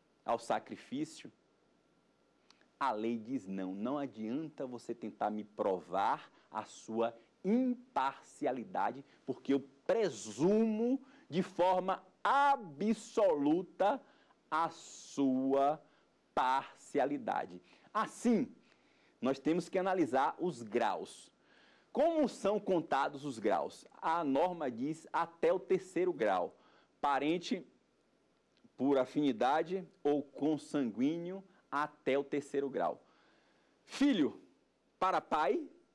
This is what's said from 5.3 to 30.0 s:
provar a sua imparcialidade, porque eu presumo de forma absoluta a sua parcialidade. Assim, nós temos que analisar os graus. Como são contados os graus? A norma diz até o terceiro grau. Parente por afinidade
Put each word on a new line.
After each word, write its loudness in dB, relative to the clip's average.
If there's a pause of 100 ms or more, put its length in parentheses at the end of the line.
provar -2 (180)
a -6
sua -4 (280)
imparcialidade, -2 (200)
porque -2
eu 4 (260)
presumo 2 (280)
de 2
forma 0 (200)
absoluta 2 (480)
a 0
sua 0 (520)
parcialidade. -2 (320)
Assim, 2 (720)
nós 0
temos 0
que -2
analisar 0
os -6
graus. -4 (600)
Como 2
são -2
contados -2
os -6
graus? 0 (160)
A 0
norma 2
diz -6
até 0
o 0
terceiro 0
grau. 0 (420)
Parente 0 (1120)
por 2
afinidade 0 (160)